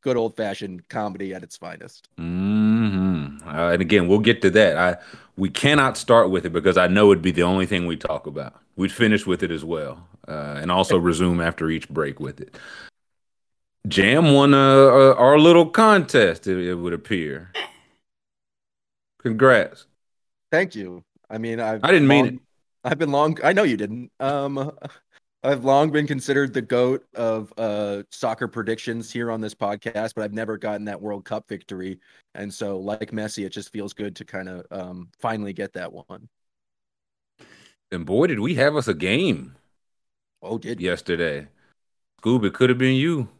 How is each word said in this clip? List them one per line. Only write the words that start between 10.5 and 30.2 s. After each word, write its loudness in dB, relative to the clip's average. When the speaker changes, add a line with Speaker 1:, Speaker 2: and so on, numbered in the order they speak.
Speaker 2:
and -6
also 2
resume 0
after -4
each -6
break -6
with -12
it. -20
Jam 4
won, 6
uh, 6
uh, 8
our 8
little 8
contest, 4
it, -2
it -4
would -6
appear. -8
Congrats. 2
Speaker 1:
Thank -2
you. -14
I -10
mean, -8
I've -6
Speaker 2:
I 0
didn't 4
mean 4
Speaker 1:
long, -4
Speaker 2:
it. -16
Speaker 1:
I've -4
been -4
long, 0
I 4
know 2
you 0
didn't. -10
Um, -6
<laughs> -20
I've -2
long 4
been -2
considered -2
the -4
goat -2
of, -6
uh, -6
soccer -6
predictions -8
here -6
on -6
this -10
podcast, -6
but -6